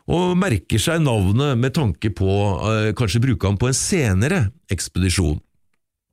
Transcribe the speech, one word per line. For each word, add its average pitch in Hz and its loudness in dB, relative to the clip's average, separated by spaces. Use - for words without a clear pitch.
og 180 0
merker 123 0
seg 165 0
navnet 117 2
med 131 0
tanke 113 -2
på, 95 -2
eh, 107 0
kanskje 117 0
bruke 120 0
ham 101 0
på 123 0
en 131 0
senere 123 0
ekspedisjon. 85 -2